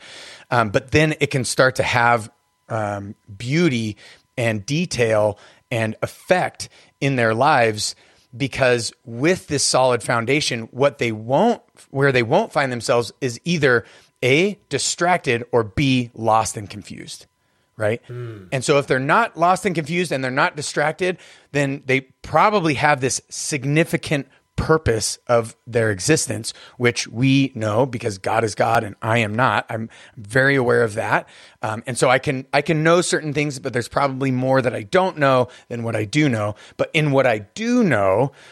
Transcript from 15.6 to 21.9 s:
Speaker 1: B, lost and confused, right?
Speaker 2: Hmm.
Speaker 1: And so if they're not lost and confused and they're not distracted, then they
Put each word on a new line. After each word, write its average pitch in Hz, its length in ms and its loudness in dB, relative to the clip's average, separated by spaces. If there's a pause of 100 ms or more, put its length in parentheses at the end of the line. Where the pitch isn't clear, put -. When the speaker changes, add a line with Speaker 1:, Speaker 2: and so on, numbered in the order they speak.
Speaker 1:
B, 127 480 0
lost 110 460 0
and 104 100 -12
confused, - 560 -16 (520)
right? 110 300 -2
Speaker 2:
Hmm. 117 460 -14
Speaker 1:
And 135 100 -2
so 143 160 2
if 139 80 -2
they're 139 120 0
not 170 400 0
lost 175 260 2
and 190 100 -2
confused 165 380 -4
and 135 100 -4
they're 131 80 -4
not 151 260 -2
distracted, 160 600 -2 (360)
then 139 340 -2
they 131 160 2 (200)